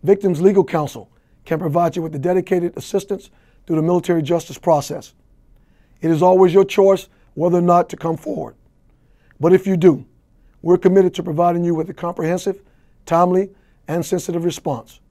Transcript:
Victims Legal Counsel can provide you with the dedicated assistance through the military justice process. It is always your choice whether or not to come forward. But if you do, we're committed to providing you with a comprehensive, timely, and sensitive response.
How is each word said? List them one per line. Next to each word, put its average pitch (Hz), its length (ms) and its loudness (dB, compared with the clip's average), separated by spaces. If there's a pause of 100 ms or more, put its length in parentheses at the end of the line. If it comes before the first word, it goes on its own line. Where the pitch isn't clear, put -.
Victims 180 380 0
Legal 190 220 4
Counsel 139 460 -6 (340)
can 160 160 -4
provide 170 360 -2
you 180 60 -6
with 160 100 -8
the 151 80 -10
dedicated 175 580 -2
assistance - 540 -8 (340)
through 160 120 -2
the 156 40 0
military 170 400 0
justice 156 360 -4
process. - 560 -2 (880)
It 160 100 0
is 151 100 0
always 185 320 4
your 196 120 6
choice 196 440 2 (240)
whether 170 240 0
or 175 40 2
not 175 280 2
to - 80 -12
come 165 180 -4
forward. - 400 -10 (840)
But 170 140 4
if 185 120 2
you 190 100 0
do, 165 300 4 (560)
we're 175 160 2
committed 185 380 2
to 165 80 -8
providing 175 400 0
you 170 100 -2
with 160 160 -4
a 156 40 -12
comprehensive, 175 680 -6 (440)
timely, 180 440 2 (380)
and 160 180 -4
sensitive 170 380 -6
response. 147 560 -6 (120)